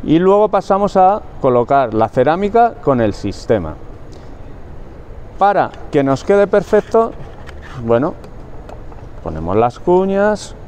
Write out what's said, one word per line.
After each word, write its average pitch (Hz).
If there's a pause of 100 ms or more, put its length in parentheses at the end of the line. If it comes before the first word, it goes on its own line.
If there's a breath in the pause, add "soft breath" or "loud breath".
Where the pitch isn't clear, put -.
y 156
luego 202
pasamos 196
a 190 (220)
colocar 123
la 110
cerámica 196 (100)
con 127
el 104
sistema. 95 (1600 loud breath)
Para 185 (200)
que 143
nos 135
quede 202
perfecto, 214 (720)
bueno, 120 (1080)
ponemos 80
las 117
cuñas 196 (140)